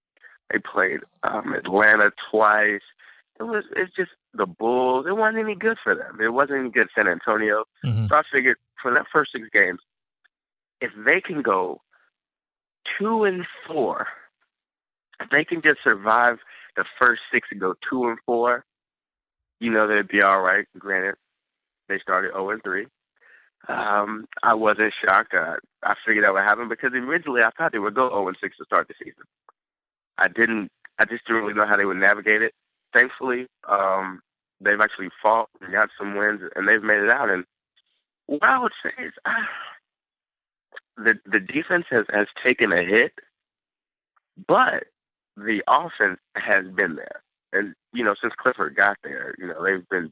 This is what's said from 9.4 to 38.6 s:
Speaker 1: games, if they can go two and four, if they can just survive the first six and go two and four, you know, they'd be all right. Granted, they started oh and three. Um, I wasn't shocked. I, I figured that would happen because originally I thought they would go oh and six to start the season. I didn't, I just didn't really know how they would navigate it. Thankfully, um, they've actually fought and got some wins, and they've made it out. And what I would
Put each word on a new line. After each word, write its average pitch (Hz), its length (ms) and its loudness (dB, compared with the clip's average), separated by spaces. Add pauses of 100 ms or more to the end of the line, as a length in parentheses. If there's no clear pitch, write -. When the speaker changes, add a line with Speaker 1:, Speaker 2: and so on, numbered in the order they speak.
Speaker 1:
games, 90 280 2 (1000)
if 117 120 -8 (160)
they 175 140 2
can 180 200 -6
go 95 400 -2 (1160)
two 220 240 0
and 185 220 0 (200)
four, 127 400 -4 (1120)
if - 120 -14
they 147 120 4
can 165 200 -6
just 151 200 2
survive 117 540 2 (380)
the 95 100 -4 (140)
first 120 220 4 (100)
six 123 180 -2
and 104 100 -12
go 92 140 -2 (160)
two 123 200 -2
and 113 180 -6
four, 120 360 0 (960)
you 117 120 -2
know, 107 160 4
they'd 104 200 0
be 101 140 2
all 98 200 6
right. 95 260 2 (100)
Granted, 95 380 -4 (720)
they 98 100 -4
started 95 380 -4
oh 95 140 -6
and 107 120 -8
three. 98 240 -8 (840)
Um, 104 600 -2 (160)
I 113 100 6
wasn't 107 400 2 (100)
shocked. 101 300 4
I, 82 220 -2 (260)
I 104 140 -2 (100)
figured 107 200 2
that 98 80 4
would 98 100 2
happen 107 240 2
because 123 260 -6
originally 127 480 -2
I 113 160 4
thought 165 140 -2
they 113 80 -4
would 101 160 -4
go 127 160 2
oh 98 160 -2
and 92 120 -6
six - 180 -8
to 78 80 -18
start 87 220 0
the - 120 -20
season. - 240 -20 (960)
I 95 80 4
didn't, 113 420 -2 (300)
I 110 60 2
just 117 200 -6
didn't 113 160 0
really 104 140 -4
know 107 100 2
how 104 120 2
they 101 80 2
would 92 120 -2
navigate 104 460 2
it. 113 100 -2 (400)
Thankfully, 127 540 0 (220)
um, 95 520 0 (380)
they've 104 220 2
actually 98 260 -2 (160)
fought 113 240 4 (140)
and 92 100 -16
got 104 160 2 (100)
some 101 200 -6
wins, 104 240 0 (160)
and 95 100 -2
they've 107 160 4
made 107 140 2
it 101 120 2
out. 123 200 2
And 92 160 -2 (800)
what 147 180 -4
I 254 160 4
would 240 140 -4 (100)